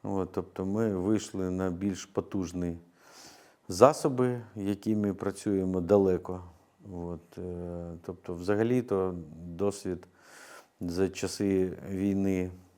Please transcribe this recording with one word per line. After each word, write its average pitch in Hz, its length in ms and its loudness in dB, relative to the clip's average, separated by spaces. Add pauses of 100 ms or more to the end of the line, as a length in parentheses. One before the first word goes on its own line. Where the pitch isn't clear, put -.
От, 98 300 -2
тобто 95 340 -4
ми 104 300 0
вийшли 95 540 0
на 92 200 0
більш 92 340 -4
потужні 87 760 -4 (880)
засоби, 123 720 6 (160)
які 101 400 0
ми 101 180 2
працюємо 95 680 0
далеко. 92 640 4 (500)
От, 87 460 -10
е, 87 540 -10 (100)
тобто 90 320 -10
взагалі-то 101 800 0 (320)
досвід 92 600 -4 (720)
за 90 280 0
часи 95 640 0 (180)
війни 98 600 0 (280)